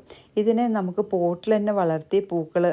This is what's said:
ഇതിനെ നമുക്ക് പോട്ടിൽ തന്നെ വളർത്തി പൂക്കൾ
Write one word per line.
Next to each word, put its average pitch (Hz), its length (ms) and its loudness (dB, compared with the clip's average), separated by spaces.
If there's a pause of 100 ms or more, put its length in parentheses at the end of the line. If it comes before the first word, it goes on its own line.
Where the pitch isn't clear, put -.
(420)
ഇതിനെ 226 240 2 (100)
നമുക്ക് 185 280 -2 (100)
പോട്ടിൽ 175 420 0
തന്നെ 208 240 0
വളർത്തി 165 400 0 (120)
പൂക്കൾ 175 420 -2